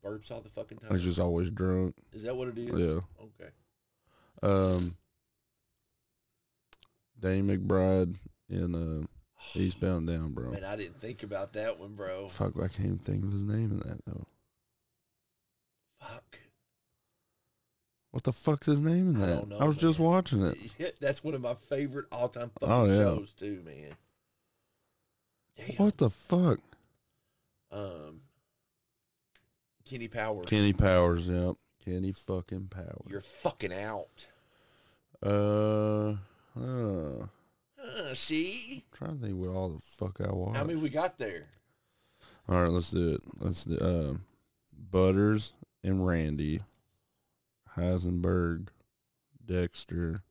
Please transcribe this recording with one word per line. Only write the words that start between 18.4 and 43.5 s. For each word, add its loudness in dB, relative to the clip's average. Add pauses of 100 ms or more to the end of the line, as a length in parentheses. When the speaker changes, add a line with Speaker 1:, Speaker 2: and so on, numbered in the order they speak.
Speaker 2:
his 4
name 4
in 4
Speaker 1:
I 4
Speaker 2:
that? 2
Speaker 1:
don't -4
know, -10
Speaker 2:
I 2
was 2
just 4
Speaker 1:
man. 4
Speaker 2:
watching 4
it. 2 (100)
Speaker 1:
<laughs> -18
Yeah, -4 (100)
that's -2
one -4
of -4
my -2
favorite -6
all-time -4 (100)
fucking 0
Speaker 2:
Oh, 8
yeah. 8
Speaker 1:
shows, 4
too, -8
man. -16 (1600)
Damn. -10
Speaker 2:
What 4
the 6
fuck? 4 (1120)
Speaker 1:
Um, -12 (1600)
Kenny -10
Powers. -4
Speaker 2:
Kenny 6
Powers, 6
yep. 0 (280)
Kenny -4
fucking -8
Powers. -14
Speaker 1:
You're -10
fucking -6
out. -10 (960)
Speaker 2:
Uh, 2 (460)
uh, -4 (520)
Speaker 1:
Uh, -8
see? -4
Speaker 2:
I'm -20
trying -8
to -6
think -4
what -4
all -2
the -8
fuck -8
I -2
watched. -2
Speaker 1:
How 0
many -2
we -2
got -2
there? -8 (1000)
Speaker 2:
All 4
right, 4
let's 0
do 2
it. -6 (180)
Let's -4